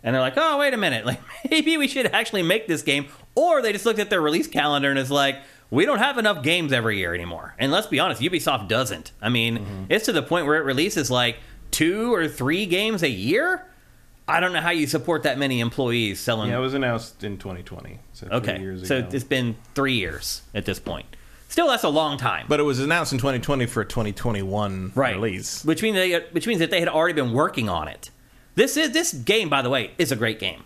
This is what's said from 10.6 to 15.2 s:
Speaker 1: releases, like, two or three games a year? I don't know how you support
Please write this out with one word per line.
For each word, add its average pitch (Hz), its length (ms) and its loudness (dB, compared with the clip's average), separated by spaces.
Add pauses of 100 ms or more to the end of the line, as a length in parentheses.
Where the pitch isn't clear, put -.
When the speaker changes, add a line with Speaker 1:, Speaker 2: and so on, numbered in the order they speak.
Speaker 1:
releases, 139 460 0
like, 123 260 2 (340)
two 214 420 2
or 170 160 2
three 151 360 0
games 190 380 0
a 147 60 2
year? 220 560 0 (600)
I 160 120 2
don't 180 140 0
know 156 80 -2
how 170 80 0
you 165 160 0
support 151 380 0